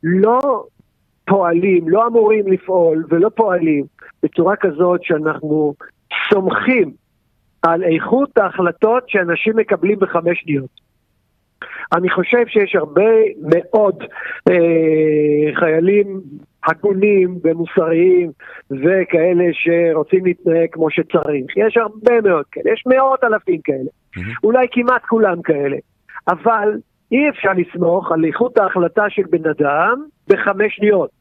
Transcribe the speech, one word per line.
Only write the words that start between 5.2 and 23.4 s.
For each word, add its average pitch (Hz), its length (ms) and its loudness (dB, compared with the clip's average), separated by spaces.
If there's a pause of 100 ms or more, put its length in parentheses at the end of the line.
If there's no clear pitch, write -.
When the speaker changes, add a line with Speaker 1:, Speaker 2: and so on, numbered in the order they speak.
Speaker 1:
סומכים 190 640 0 (720)
על 165 200 0
איכות 185 540 0
ההחלטות 202 720 0
שאנשים 175 480 -2
מקבלים 202 420 0
בחמש 170 440 -2
שניות. 139 420 -8 (1080)
אני 180 160 0
חושב 233 380 0
שיש 202 280 0
הרבה 175 340 2 (320)
מאוד, 175 600 0 (460)
אה, 180 60 4 (1040)
חיילים 190 640 0 (460)
הגונים 190 760 0
ומוסריים 170 880 2 (400)
וכאלה 175 800 0
שרוצים 170 760 0
להתנהג 170 460 0
כמו 160 200 -2
שצריך. 147 540 -2 (120)
יש 214 200 0
הרבה 220 440 2
מאוד 175 300 0
כאלה, - 220 -2
יש 226 140 -6
מאות 262 360 2
אלפים 214 400 -2